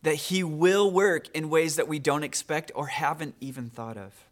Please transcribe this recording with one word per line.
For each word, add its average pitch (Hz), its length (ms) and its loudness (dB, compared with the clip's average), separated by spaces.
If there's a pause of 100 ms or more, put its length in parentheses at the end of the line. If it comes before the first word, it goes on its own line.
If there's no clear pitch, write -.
that 156 140 2
He 185 280 -2
will 180 460 4
work 185 460 2
in 156 160 -4
ways 160 240 4
that 156 120 0
we 151 120 -2
don't 147 240 2
expect - 500 -4
or 143 140 -4
haven't 151 520 -4
even 131 300 -10
thought 113 280 -12
of. 98 340 -16